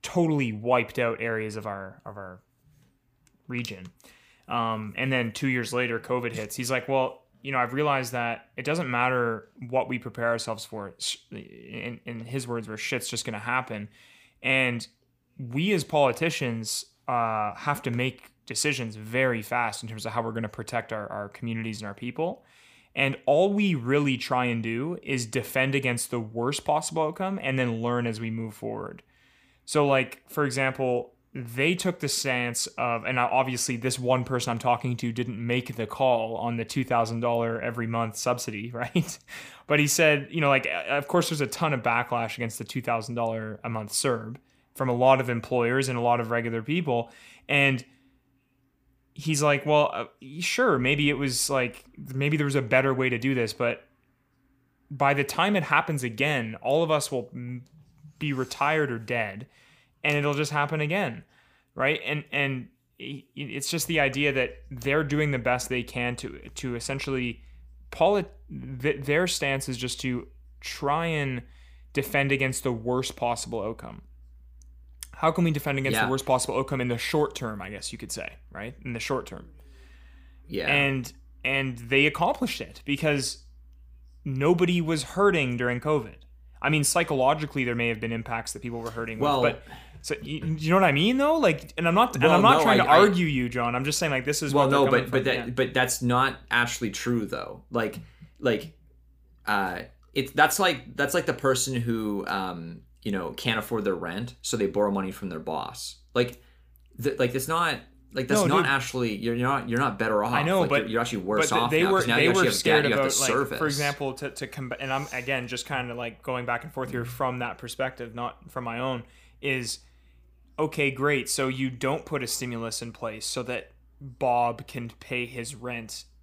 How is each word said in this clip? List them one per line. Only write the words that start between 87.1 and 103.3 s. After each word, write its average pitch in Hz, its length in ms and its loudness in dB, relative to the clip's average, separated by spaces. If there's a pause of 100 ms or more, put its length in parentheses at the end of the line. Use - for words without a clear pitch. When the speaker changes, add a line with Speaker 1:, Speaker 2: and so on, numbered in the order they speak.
Speaker 1:
there 120 140 0
may 120 120 0
have 110 120 -2
been 113 100 -4
impacts 113 440 -6
that - 80 -10
people 117 180 -6
were 113 100 -8
hurting 113 300 -6
Speaker 2:
Well, 139 220 2
Speaker 1:
with, 151 220 2
but - 100 -18 (260)
so, - 220 -6
you, 156 360 -4
you 156 120 0
know 185 60 8
what 190 80 8
I 156 80 6
mean, 208 260 4
though? 294 180 4
Like, 185 400 2
and 170 100 0
I'm 170 80 4
not, 240 220 4
and 135 80 2
Speaker 2:
Well, 160 80 10
Speaker 1:
I'm 190 100 8
not 240 160 10
Speaker 2:
no, - 60 4
Speaker 1:
trying - 160 8
Speaker 2:
I, - 40 6
Speaker 1:
to - 60 4
Speaker 2:
I 156 80 12
Speaker 1:
argue 185 280 8
you, 127 220 2
John. 120 280 0
I'm 131 80 0
just 147 160 -2
saying, 156 100 2
like, 131 140 0
this 143 180 0
is 139 100 -2
Speaker 2:
Well, 143 120 8
Speaker 1:
what 135 60 4
they're 143 100 8
Speaker 2:
no, 135 60 8
Speaker 1:
coming 127 180 6
Speaker 2:
but, - 80 -6
but 135 60 4
Speaker 1:
from. 127 60 2
Speaker 2:
that, 120 220 0
Speaker 1:
Yeah. 123 80 -6
Speaker 2:
but 127 200 2
that's 127 280 2
not 123 380 4 (100)
actually 120 400 2
true, 113 360 -2
though. - 440 -8
Like, - 300 -2 (400)
like, 127 360 0 (720)
uh, 95 360 0 (320)
it's, 131 180 -2
that's - 260 4
like, 170 380 0
that's 143 180 0
like 170 120 0
the 151 60 0
person 131 440 0
who, 110 500 -2
um, 87 540 -6 (220)
you 110 80 -4
know, 90 200 -2